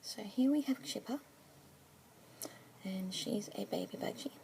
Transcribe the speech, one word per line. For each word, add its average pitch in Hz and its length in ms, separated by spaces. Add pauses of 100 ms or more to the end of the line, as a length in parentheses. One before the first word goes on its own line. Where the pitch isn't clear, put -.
So - 200
here 247 280
we 294 120
have 269 200
Chipper, 233 380 (1600)
and 190 280
she's - 420
a 202 120
baby - 320
budgie. - 460